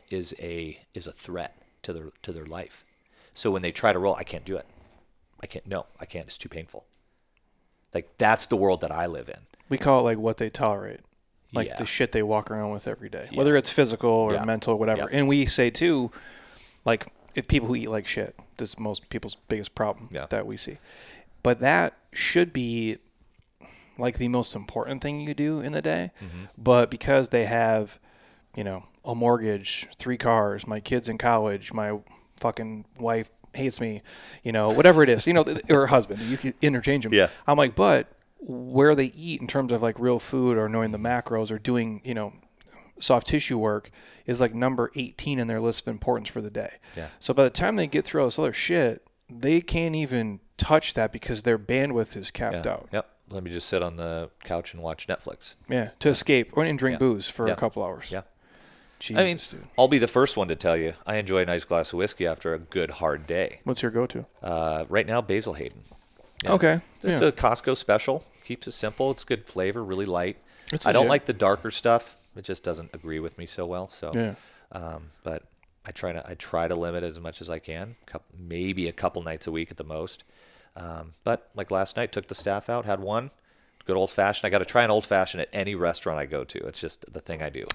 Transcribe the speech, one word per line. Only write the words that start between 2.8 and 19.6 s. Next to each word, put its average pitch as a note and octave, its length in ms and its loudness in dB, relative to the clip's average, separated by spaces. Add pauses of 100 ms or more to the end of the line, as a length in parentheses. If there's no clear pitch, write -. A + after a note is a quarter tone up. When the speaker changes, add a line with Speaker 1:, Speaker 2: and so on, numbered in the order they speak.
Speaker 1:
So - 160 -2
when F#2+ 120 0
they F2 100 0
try A2 200 2
to F2+ 60 2
roll, F#2+ 180 2
"I - 60 -8
can't E2 220 -12
do F#2 120 -8
it. C#2 100 -10 (760)
I - 40 -12
can't, - 200 -14
no, G2 200 -8 (120)
I D#2 60 -16
can't. E2 220 -14
It's - 120 -16
too - 100 -14
painful." D#2+ 360 -16 (1120)
Like, - 240 -8
that's A2 280 4
the A#2+ 100 0
world F#2+ 260 4
that D2+ 100 -6
I E2 140 -4
live D2+ 220 -8
in. - 180 -16 (220)
Speaker 2:
We C3+ 100 -2
call C3+ 220 6
it, B2 40 4
like, A2+ 140 2
what A2 180 -2
they A2 140 -4
tolerate. G#2 500 -4 (520)
Like, A2+ 160 -2
Speaker 1:
Yeah. - 80 -10
Speaker 2:
the - 100 -6
shit - 260 -2
they A2 100 2
walk G#2+ 280 0
around G#2+ 200 -4
with G#2 160 -8
every G#2+ 220 -8
day, - 220 -12
Speaker 1:
Yeah. - 80 -8
Speaker 2:
whether C#3+ 180 6
it's C3 140 2
physical A#2 400 2
or A2+ 240 4
Speaker 1:
Yeah. G2 100 -2
Speaker 2:
mental, A2 340 0
whatever. A2 320 2
Speaker 1:
Yeah. C3+ 80 0
Speaker 2:
And C#3 100 4
we C#3 180 4
say, B2 240 4
too, C#3 400 2 (720)
like, A2+ 240 0 (260)
if B2+ 140 -6
people A#2+ 200 2
who B2 80 0
eat A2+ 120 -6
like G#2+ 180 -4
shit, - 320 -6 (200)
this A2 120 -8
is - 80 -14
most G#2+ 300 -8
people's - 280 -8 (120)
biggest G#2+ 260 -6